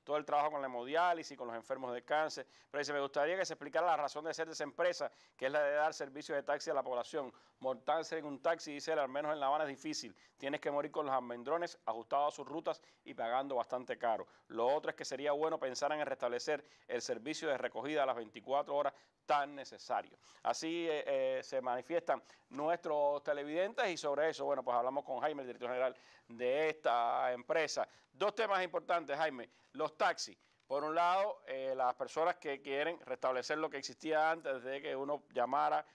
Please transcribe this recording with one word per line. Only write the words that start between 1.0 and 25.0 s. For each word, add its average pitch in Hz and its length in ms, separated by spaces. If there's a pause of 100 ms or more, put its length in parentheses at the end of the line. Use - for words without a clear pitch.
con 123 120
los 117 80
enfermos 131 360
de 120 120
cáncer, 151 420 (240)
pero 147 100
dice, 143 120
"Me 143 80
gustaría 147 360
que 190 80
se 160 100
explicara 151 320
la 160 100
razón 151 300
de 156 80
ser 160 120
de 160 60
esa 151 120
empresa, 151 460 (260)
que 131 100
es 139 60
la 151 100
de 143 100
dar 151 200
servicio 147 440
de 139 80
taxi 147 260
a 151 40
la 135 80
población. 127 500 (260)
Montarse 147 600
en 151 80
un 139 140
taxi", 160 340
dice 143 180
él, 156 80
"al 135 80
menos 147 240
en 151 80
La 135 60
Habana 151 180
es 143 60
difícil. 135 440 (220)
Tienes 139 240
que 156 100
morir 147 220
con 156 140
los 131 80
almendrones 127 720
ajustados 139 480
a - 20
sus 139 100
rutas 160 340 (240)
y 135 100
pagando 127 420
bastante 123 420
caro. 110 300 (200)
Lo 120 200
otro 151 220
es - 60
que 151 80
sería 143 280
bueno 156 260
pensar 135 340
en 151 140
restablecer 131 560 (240)
el 120 160
servicio 143 460
de 131 100
recogida 131 460
a - 20
las 127 100
veinticuatro 127 600
horas 143 180 (320)
tan 143 300
necesario". 117 600 (280)
Así, 165 440
eh, 151 180
eh, 131 360
se 131 180
manifiestan 127 640 (280)
nuestros 147 720
televidentes 175 680
y 165 60
sobre 147 340
eso, 143 140
bueno, 139 180
pues 123 140
hablamos 135 280